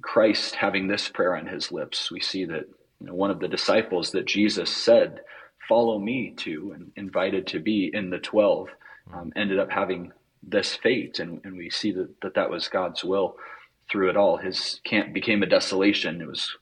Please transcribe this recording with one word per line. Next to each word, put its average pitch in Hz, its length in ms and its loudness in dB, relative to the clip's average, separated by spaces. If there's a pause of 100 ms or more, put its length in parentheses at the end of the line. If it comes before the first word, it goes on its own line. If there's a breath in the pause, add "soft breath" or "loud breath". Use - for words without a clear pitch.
Christ - 540 2
having 98 320 0
this 101 220 -2
prayer 90 260 0
on 80 100 -8
his - 260 -8
lips, - 400 -6
we - 100 -10
see 95 240 -2
that, 80 220 -6 (320)
you 92 80 -14
know, 90 60 -12
one 95 160 0
of 90 100 -2
the 90 80 -2
disciples 95 640 0
that 92 140 -2
Jesus 101 440 2
said, - 520 4 (480 loud breath)
"Follow 113 300 4
me," 113 380 -4
to 85 360 -8
and - 220 -18
invited 95 520 -2
to 90 120 -6
be 101 340 0
in 98 160 -4
the 90 100 -4
twelve, 101 500 2 (440 loud breath)
um, 87 220 -10
ended 98 240 0
up 95 120 -2
having 90 400 -2 (300)
this 95 340 -2
fate. - 440 0
And, 85 260 -8
and 95 100 -12
we 87 140 -10
see - 240 -2
that, 92 280 -6
that 95 120 -6
that 98 160 2
was 85 180 -4
God's 90 360 -2
will 92 340 0 (520 loud breath)
through 95 200 2
it 87 80 2
all. 90 200 6
His 92 460 -6
camp - 300 0
became 104 280 0
a 95 60 2
desolation. 95 720 2
It 80 80 -8
was, - 340 -6